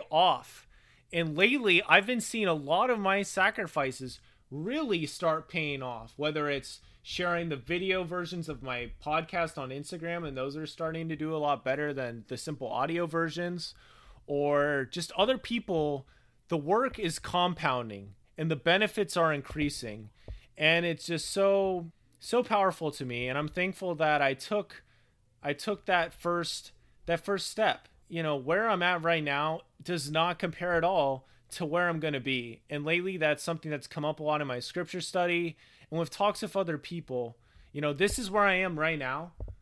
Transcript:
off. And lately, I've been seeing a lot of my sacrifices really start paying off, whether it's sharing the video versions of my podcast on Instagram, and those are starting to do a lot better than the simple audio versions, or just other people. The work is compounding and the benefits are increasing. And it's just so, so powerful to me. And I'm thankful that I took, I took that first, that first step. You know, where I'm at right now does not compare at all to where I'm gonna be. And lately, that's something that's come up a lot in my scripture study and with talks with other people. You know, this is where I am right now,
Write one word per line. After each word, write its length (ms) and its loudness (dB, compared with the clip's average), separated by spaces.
off. 560 2
And 260 0
lately, 460 6
I've 220 2
been 160 -2
seeing 260 -2
a 60 4
lot 360 2
of 100 0
my 240 2
sacrifices 960 -2
really 540 -2
start 440 -2
paying 320 -4
off, 360 -8
whether 320 0
it's 320 -6
sharing 480 -2
the 60 -2
video 480 0
versions 460 -6
of 140 -10
my 280 -6
podcast 540 -2
on 120 -6
Instagram, 580 -6
and 80 -8
those 220 -4
are 80 -6
starting 440 -4
to 60 -2
do 200 -2
a 20 0
lot 260 0
better 300 0
than 340 -6
the 100 -6
simple 300 -6
audio 380 0
versions, 680 -2
or 640 2
just 220 -6
other 240 4
people. 720 -2
The 100 0
work 420 2
is 180 -2
compounding 960 0
and 140 0
the 40 0
benefits 640 2
are 160 4
increasing. 760 -4
And 300 4
it's 220 -4
just 240 -2
so, 600 2
so 240 2
powerful 480 2
to 120 -8
me. 240 -4
And 80 -2
I'm 120 0
thankful 480 -2
that 260 2
I 140 4
took, 480 -4
I 120 -2
took 320 -6
that 280 2
first, 580 -4
that 180 0
first 240 -2
step. 380 2
You 120 -4
know, 140 0
where 340 2
I'm 140 2
at 180 2
right 220 2
now 380 0
does 300 -4
not 260 2
compare 380 0
at 80 4
all 440 2
to 140 -4
where 240 2
I'm 100 0
gonna 200 0
be. 500 -2
And 160 -4
lately, 320 0
that's 240 2
something 300 -4
that's 160 -4
come 180 -4
up 140 0
a 40 -8
lot 180 2
in 60 -2
my 120 -4
scripture 420 -6
study 560 0
and 100 -2
with 120 -2
talks 320 0
with 120 -6
other 220 0
people. 600 -6
You 100 -6
know, 120 0
this 260 2
is 100 -6
where 140 4
I 120 6
am 240 0
right 200 0
now, 320 -4